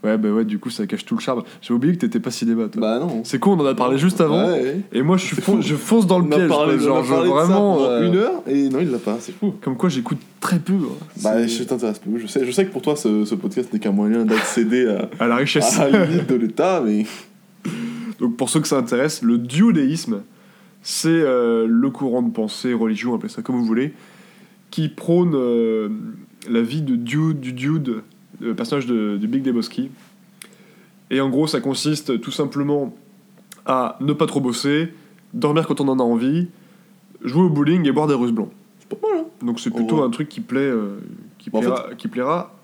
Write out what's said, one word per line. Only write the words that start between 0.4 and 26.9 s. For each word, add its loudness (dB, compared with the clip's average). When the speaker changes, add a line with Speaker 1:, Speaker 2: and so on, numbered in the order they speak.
Speaker 1:
du -4
coup, -8
ça -6
cache -6
tout -4
le -2
charme. -4
J'avais -2
oublié 2
que -2
t'étais 0
pas -6
cinéma, -2
toi. -6
Speaker 2:
Bah 0
non. -4
Speaker 1:
C'est -4
con, 4
on 4
en 2
a 2
parlé 2
juste 2
avant. 4
Speaker 2:
Ouais, 2
ouais. -2
Speaker 1:
Et 2
moi, 4
je -2
suis -6
Speaker 2:
C'est -2
Speaker 1:
fon-, 2
Speaker 2:
fou. 2
Speaker 1:
je 0
fonce 4
dans 6
le 4
Speaker 2:
On 2
a 4
Speaker 1:
piège, 4
Speaker 2:
parlé 4
Speaker 1:
quoi, -
Speaker 2:
de, 2
Speaker 1:
genre, 4
Speaker 2:
on 2
a 0
Speaker 1:
je, -2
Speaker 2:
parlé 4
de 4
ça 4
Speaker 1:
vraiment, 4
Speaker 2:
pendant 4
Speaker 1:
euh, 2
Speaker 2:
une 2
heure, 2
et 2
non, 0
il 0
l'a -2
pas, -4
c'est -14
fou. -2
Speaker 1:
Comme -4
quoi, 0
j'écoute -4
très 0
peu, -2
hein. -4
Speaker 2:
Bah, 2
Speaker 1:
C'est 0
Speaker 2:
je -4
t'intéresse -2
peu. -4
Je -6
sais, 0
je -4
sais 2
que -8
pour -6
toi, 0
ce, 0
ce -4
podcast -4
n'est -2
qu'un -2
moyen 2
d'accéder 2
à, -2
Speaker 1:
<laughs> 0
À 2
la 2
richesse. 2
Speaker 2:
à 4
la 4
limite -2
de 2
l'État, 0
mais 2
Speaker 1:
Donc, -2
pour -2
ceux 2
que -4
ça 2
intéresse, -2
le 4
dudéisme, 2
c'est, -4
euh, 2
le 4
courant -2
de 0
pensée, -4
religion, -2
appelez -6
ça -12
comme -4
vous 0
voulez, 0
qui -2
prône, 2
euh, 0
la 2
vie -2
de 0